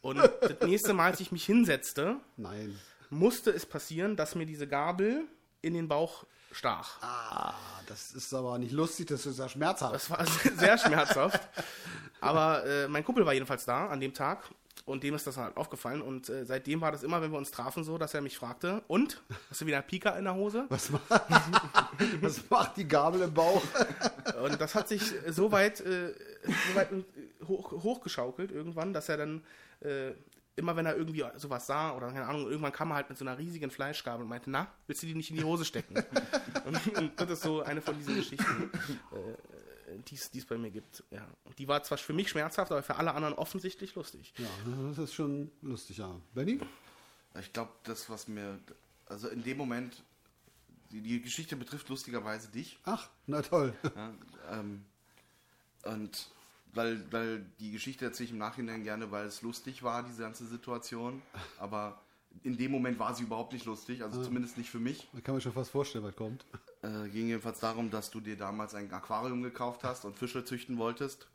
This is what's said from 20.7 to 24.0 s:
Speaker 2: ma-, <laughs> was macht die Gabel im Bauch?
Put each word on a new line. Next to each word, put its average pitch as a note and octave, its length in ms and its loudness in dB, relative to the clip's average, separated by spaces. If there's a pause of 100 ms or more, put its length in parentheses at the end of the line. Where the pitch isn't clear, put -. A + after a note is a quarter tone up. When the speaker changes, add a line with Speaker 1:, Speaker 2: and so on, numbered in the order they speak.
Speaker 2:
ma-, C#3+ 180 2
<laughs> F3+ 1120 6
was D3+ 300 0
macht A#3 260 6
die F#3+ 100 -2
Gabel D#3 360 6
im E3 120 0
Bauch? E3 280 8 (400)